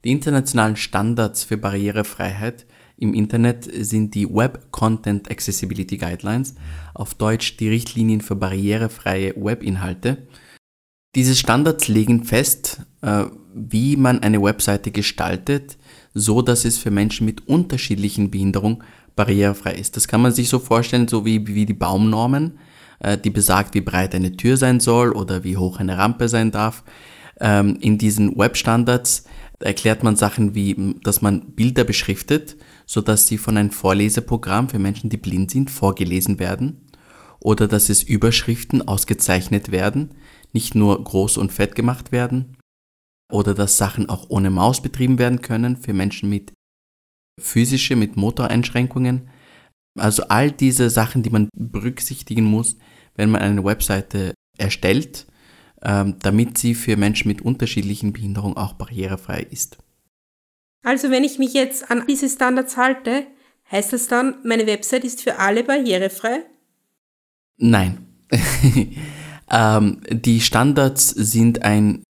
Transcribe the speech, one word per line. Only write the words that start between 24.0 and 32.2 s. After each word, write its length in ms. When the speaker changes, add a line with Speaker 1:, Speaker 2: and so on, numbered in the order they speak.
Speaker 1:
eine 220
Tür 200
sein 220
soll 320
oder 320
wie 140
hoch 220
eine 180
Rampe 300
sein 240
darf. 320
Ähm, 420
in 160
diesen 400
Webstandards 880
erklärt 440
man 120
Sachen 400
wie, 160
m, 320
dass 180
man 320
Bilder 300
beschriftet, 720